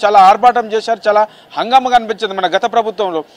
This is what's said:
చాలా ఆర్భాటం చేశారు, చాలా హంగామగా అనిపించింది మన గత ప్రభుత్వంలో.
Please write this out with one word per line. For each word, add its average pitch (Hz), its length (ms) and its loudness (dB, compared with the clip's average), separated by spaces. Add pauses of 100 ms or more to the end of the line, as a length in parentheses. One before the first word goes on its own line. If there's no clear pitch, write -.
చాలా 208 160 4
ఆర్భాటం 214 520 2
చేశారు, 220 360 -4
చాలా 208 180 2 (260)
హంగామగా 247 440 0
అనిపించింది 214 380 -4
మన 190 120 -4
గత 190 260 -2
ప్రభుత్వంలో. 208 520 -4 (120)